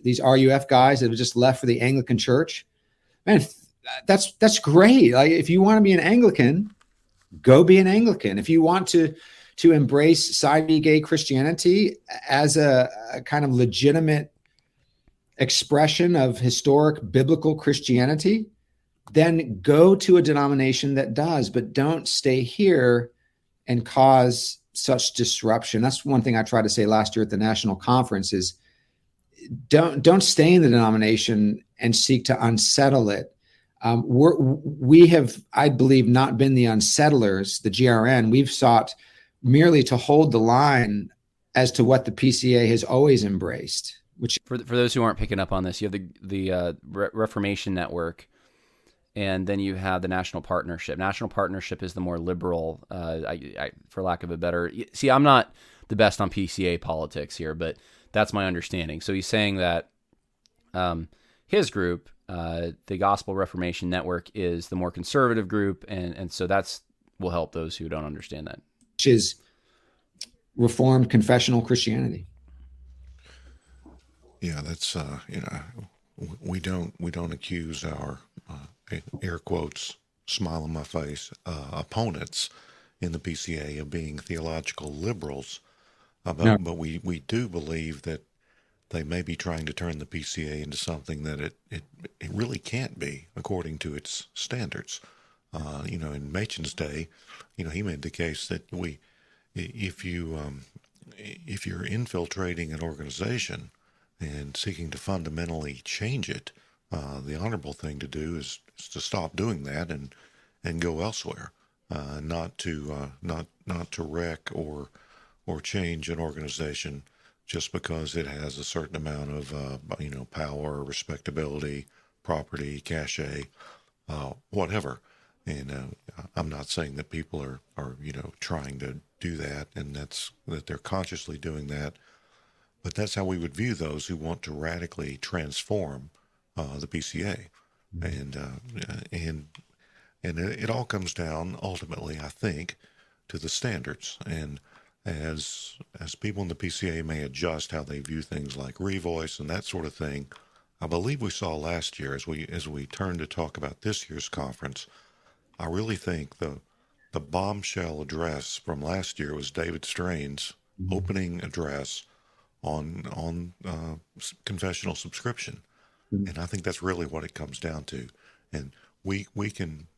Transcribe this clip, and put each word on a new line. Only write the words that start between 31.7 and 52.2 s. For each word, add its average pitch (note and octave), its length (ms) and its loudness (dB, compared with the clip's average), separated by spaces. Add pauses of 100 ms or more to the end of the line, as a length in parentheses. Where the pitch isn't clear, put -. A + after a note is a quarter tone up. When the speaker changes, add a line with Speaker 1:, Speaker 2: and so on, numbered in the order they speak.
Speaker 1:
and A#2 160 2
seek B2+ 300 2
to B2+ 200 2
unsettle A#2 640 4
it. G2 260 -4 (460)
Um, A#2 260 2
we're, C#3+ 300 6
we D3 680 8
have, D#3 300 6 (160)
I C#3+ 160 6
believe, C3 380 6
not B2+ 300 4
been C3+ 180 4
the B2 100 6
unsettlers, A2 960 4
the A2 80 0
G A2+ 180 4
R A#2 200 6
N. A#2+ 240 4
We've C3+ 180 6
sought A#2 460 4 (480)
merely D3 400 8
to B2+ 140 0
hold D3 340 6
the A#2 80 6
line A#2 720 4 (460)
as B2+ 180 4
to B2 100 4
what C3 220 4
the G#2+ 60 -6
P C3 200 2
C B2 240 2
A A#2 120 6
has A2+ 160 2
always C3+ 400 4
embraced. - 760 -4 (200)
Which - 280 -4
Speaker 2:
for, B2+ 120 -6
for A#2+ 180 -6
those B2 180 4
who B2 100 2
aren't A2 160 0
picking G#2 200 -2
up F#2 120 -2
on F#2+ 120 -2
this, F#2 180 -6
you G#2 60 -2
have F#2+ 40 -4
the, F#2+ 160 -6 (140)
the, F#2+ 300 -4
uh, F2+ 220 -2 (160)
Re-, G2 240 -4
Reformation G2+ 600 -4
Network, E2+ 560 -6 (840)
and F#2+ 320 -2
then G2 140 -2
you G2 160 -2
have F#2 260 -4
the F#2 60 -4
National F#2 340 -4
Partnership. E2+ 560 -6
National F#2+ 320 -4
Partnership F#2+ 540 -6
is F2+ 100 -8
the F#2+ 80 -8
more F2 160 -4
liberal. E2+ 720 -4